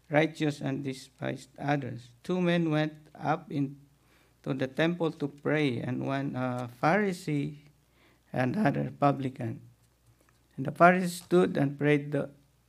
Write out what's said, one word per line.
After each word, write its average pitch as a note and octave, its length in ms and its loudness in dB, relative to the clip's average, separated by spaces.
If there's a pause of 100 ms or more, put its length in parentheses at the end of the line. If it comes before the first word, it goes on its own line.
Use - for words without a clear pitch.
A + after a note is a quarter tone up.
righteous D#3 560 0
and C#3 240 -4
despised C3 720 -8
others. C3+ 640 -4
Two F3+ 160 -2
men F3 320 2
went D3+ 240 0 (240)
up D#3+ 320 -4
into C#3+ 240 -2 (720)
the C3 240 -2
temple E3 480 0
to D3 80 -4
pray, C#3+ 560 0
and C3 240 -4
one C3+ 320 -4
a B2 400 -4
Pharisee D#3 880 -2 (640)
and B2+ 240 0
other C#3+ 400 0
publican. C3 640 -2 (960)
And C#3 160 -4
the - 20 -10
Pharisee F3+ 380 6
stood F3+ 480 2
and C#3 160 2
prayed D3 400 2
the, C#3 160 -2 (380)